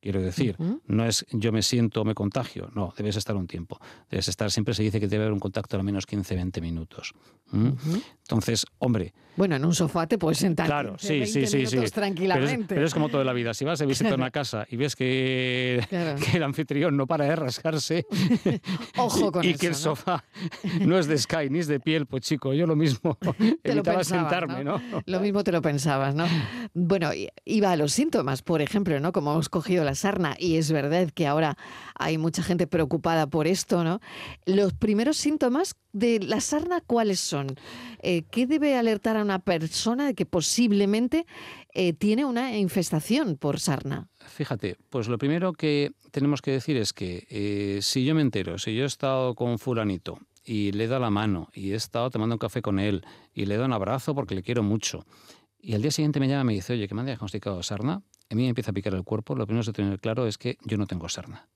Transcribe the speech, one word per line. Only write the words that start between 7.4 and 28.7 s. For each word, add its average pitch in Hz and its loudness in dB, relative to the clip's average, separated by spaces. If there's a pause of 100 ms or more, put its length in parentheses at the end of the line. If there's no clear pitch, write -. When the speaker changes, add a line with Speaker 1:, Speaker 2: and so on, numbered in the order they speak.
Speaker 1:
¿Mm? 110 2
Speaker 2:
Ujú. 151 -2 (180)
Speaker 1:
Entonces, - -2 (100)
hombre. 110 0 (200)
Speaker 2:
Bueno, 180 2
en 135 -2
un 170 4
sofá 165 0
te 226 0
puedes 160 2
sentar 170 2
Speaker 1:
Claro, 143 0
Speaker 2:
quince, 135 -8
Speaker 1:
sí, 156 0
Speaker 2:
veinte 120 2
Speaker 1:
sí, 120 0
sí, 131 2
sí. 120 0
Speaker 2:
minutos 127 2
Speaker 1:
Pero 123 2
es, 104 0
Speaker 2:
tranquilamente. 180 0
Speaker 1:
pero 151 4
es 151 0
como 151 2
todo 139 2
en 127 2
la 127 0
vida. 117 0
Si 139 -4
vas 156 0
de 147 2
visita 135 2
a - 2
una 131 2
Speaker 2:
<laughs> 127 -2
Claro. - -8
Speaker 1:
casa 120 -4
y 120 -8
ves 135 0
que, 127 0
Speaker 2:
Claro. 160 -2
Speaker 1:
que - 2
el 165 2
anfitrión 143 0
no 135 2
para 147 2
de 151 4
rascarse 156 -2
Speaker 2:
<laughs> 190 0
Ojo 233 2
Speaker 1:
y, - -2
Speaker 2:
con 170 2
Speaker 1:
y 175 4
que 139 -2
el 175 2
Speaker 2:
eso, 151 0
¿no? 151 0
Speaker 1:
sofá 170 -2 (300)
<laughs> 180 -2
no 185 6
es 151 2
de 151 2
Sky 147 0
ni 151 0
es 165 -2
de 143 2
piel, 156 0
pues 127 -4
chico, 135 0
yo 165 2
lo 160 4
mismo 151 2
<laughs> 214 2
Speaker 2:
Te - 0
lo 302 2
Speaker 1:
evitaba 180 2
Speaker 2:
pensabas, 175 2
Speaker 1:
sentarme, 160 0
Speaker 2:
¿no? 151 -2
Speaker 1:
¿no? 233 -6
Speaker 2:
Lo 185 -2
mismo 202 0
te 190 0
lo 170 2
pensabas, 139 2
¿no? 160 0 (500)
Bueno, 170 2
i-, 78 -6 (160)
iba 202 4
a 175 4
los 147 2
síntomas, 180 0
por 160 2
ejemplo, 170 0